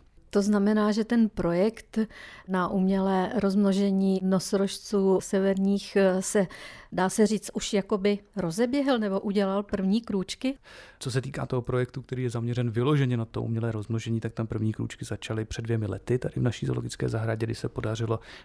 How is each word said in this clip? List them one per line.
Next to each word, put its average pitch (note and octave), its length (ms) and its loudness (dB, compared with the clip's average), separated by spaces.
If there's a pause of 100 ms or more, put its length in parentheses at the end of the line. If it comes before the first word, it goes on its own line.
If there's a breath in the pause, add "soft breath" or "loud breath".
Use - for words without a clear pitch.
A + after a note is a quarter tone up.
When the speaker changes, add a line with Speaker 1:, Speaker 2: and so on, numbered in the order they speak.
(340)
Speaker 1:
To G3+ 80 2
znamená, G#3 500 4
že G#3+ 120 0
ten A3+ 260 4
projekt F#3 680 0 (480 loud breath)
na F#3 200 0
umělé F#3+ 720 2
rozmnožení G3 840 2
nosorožců F#3+ 1000 2
severních, G3 720 0
eh, F#3+ 260 4
se, G3 260 2 (440 loud breath)
dá F#3 180 0
se G#3 180 4
říct, G#3 260 -2
už - 200 -4
jakoby G3+ 460 0 (160)
rozeběhl A#3+ 640 0
nebo G3 200 0
udělal G3+ 440 0
první G3+ 380 0
krůčky? A3+ 560 -4 (420 loud breath)
Speaker 2:
Co C3 120 -6
se B2+ 100 0
týká C3 240 -6
toho B2+ 160 -2
projektu, B2+ 400 -2
který B2+ 220 -6
je B2 60 -2
zaměřen A#2 420 -2
vyloženě B2 460 2
na A2+ 80 -2
to A2+ 160 -6
umělé A2+ 300 -2
rozmnožení, A2 480 -2
tak A2+ 140 -4
tam A2+ 140 -4
první A2 260 0
krůčky A2+ 320 -8
začaly A2 400 -6
před - 160 -8
dvěmi A2+ 260 -2
lety G2 320 -2
tady - 160 -6
v B2+ 80 0
naší B2 220 -2
zoologické B2 440 -4
zahradě, A2+ 360 -2
kdy A2 100 -4
se - 140 -6
podařilo A2 500 -4 (260 loud breath)